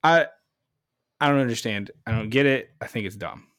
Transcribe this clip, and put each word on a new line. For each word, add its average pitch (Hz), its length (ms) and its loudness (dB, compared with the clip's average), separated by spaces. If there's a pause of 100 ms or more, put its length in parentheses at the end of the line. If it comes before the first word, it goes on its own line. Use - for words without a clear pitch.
I, 160 240 4 (920)
I 147 80 2
don't 143 120 4
understand. 110 500 -2 (160)
I 117 60 -6
don't 110 160 -2
get 135 160 2
it. 135 260 0 (100)
I - 80 -10
think 107 180 -6
it's 104 100 -10
dumb. 87 300 -14 (120)